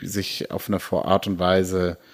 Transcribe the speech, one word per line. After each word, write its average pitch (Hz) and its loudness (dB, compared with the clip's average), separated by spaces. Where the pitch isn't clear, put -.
sich 95 -6
auf - -6
eine 98 0
Vor-, - -2
Art 95 2
und 92 -2
Weise 90 2